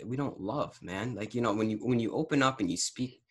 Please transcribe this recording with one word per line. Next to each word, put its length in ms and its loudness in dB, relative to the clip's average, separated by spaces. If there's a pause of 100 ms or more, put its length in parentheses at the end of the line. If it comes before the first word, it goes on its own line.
we 120 -4
don't 220 -4
love, 420 -4
man. 320 -4
Like, 220 -6
you 60 2
know, 120 4
when 160 2
you, 80 0
when 220 2
you 140 0
open 280 2
up 200 4
and 100 2
you 60 -2
speak, 540 -4